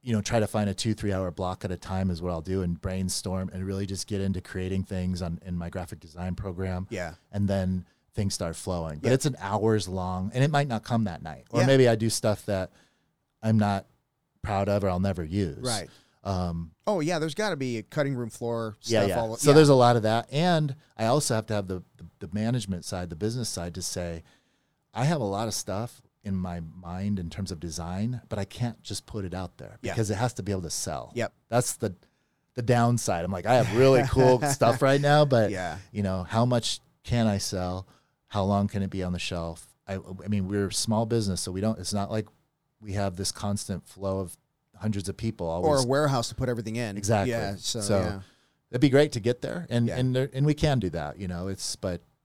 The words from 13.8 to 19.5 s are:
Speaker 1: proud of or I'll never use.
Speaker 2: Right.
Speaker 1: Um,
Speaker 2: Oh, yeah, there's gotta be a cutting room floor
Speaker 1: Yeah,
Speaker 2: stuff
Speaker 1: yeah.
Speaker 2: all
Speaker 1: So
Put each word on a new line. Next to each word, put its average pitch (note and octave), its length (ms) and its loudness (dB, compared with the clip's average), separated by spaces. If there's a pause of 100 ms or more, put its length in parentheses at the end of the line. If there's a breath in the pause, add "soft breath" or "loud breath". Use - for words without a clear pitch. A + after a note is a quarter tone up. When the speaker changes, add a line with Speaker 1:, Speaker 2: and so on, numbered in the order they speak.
Speaker 1:
proud G2+ 280 0
of G2+ 140 2
or G2 40 2
I'll F2+ 120 0
never F#2 220 0
use. E2+ 360 -2
Speaker 2:
Right. A2+ 300 -4 (360 soft breath)
Speaker 1:
Um, F2 480 -4 (140)
Speaker 2:
Oh, G3+ 140 0
yeah, D#3+ 180 -2
there's D3+ 160 -4
gotta G#3 220 -2
be B2+ 220 -4
a G#2+ 40 -6
cutting C#3 320 -2
room A#2+ 160 -4
floor A2+ 520 -6
Speaker 1:
Yeah, A2+ 180 2
Speaker 2:
stuff G2+ 80 4
Speaker 1:
yeah. F2+ 120 0
Speaker 2:
all A2+ 160 -4
Speaker 1:
So - 140 4